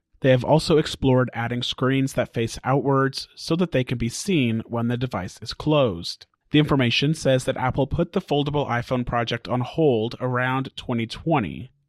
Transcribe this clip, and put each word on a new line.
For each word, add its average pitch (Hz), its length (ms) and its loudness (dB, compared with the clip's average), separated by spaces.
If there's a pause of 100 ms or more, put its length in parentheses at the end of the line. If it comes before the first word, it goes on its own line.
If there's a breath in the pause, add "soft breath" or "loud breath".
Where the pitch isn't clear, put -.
(200)
They 131 100 4
have 127 120 4
also 151 360 4
explored 127 560 2
adding 117 280 -4
screens 135 520 0
that 120 200 -2
face 113 300 -2
outwards 135 720 0
so - 200 -2
that 175 140 0
they 127 140 2
can 123 140 -4
be 117 100 -2
seen 123 580 0
when 117 220 -2
the 120 80 0
device 110 440 -6
is - 120 -12
closed. 127 760 -2 (240)
The 147 80 4
information 143 560 2
says 131 300 2
that - 140 -2
Apple 127 280 0
put - 260 -2
the 196 100 0
foldable 143 460 0
iPhone 120 360 -2
project 117 420 -2
on 120 140 -2
hold 123 600 0
around 127 560 -2
twenty 117 300 -4
twenty 117 640 -4 (180)